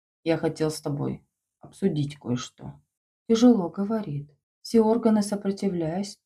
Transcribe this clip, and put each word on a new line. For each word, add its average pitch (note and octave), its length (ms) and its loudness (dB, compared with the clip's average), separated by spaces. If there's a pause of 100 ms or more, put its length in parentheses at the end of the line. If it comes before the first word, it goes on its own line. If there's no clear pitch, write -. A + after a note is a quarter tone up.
(220)
"Я E3 140 2
хотел D#3 340 -2
с D3+ 100 -10
тобой C#3 440 -6 (360)
обсудить D3+ 600 -4
кое-что". - 600 -8 (480)
Тяжело A3+ 400 4
говорит. F#3+ 640 -6 (320)
Все - 180 4
органы, A3 420 4
сопротивляясь, G3 1040 -4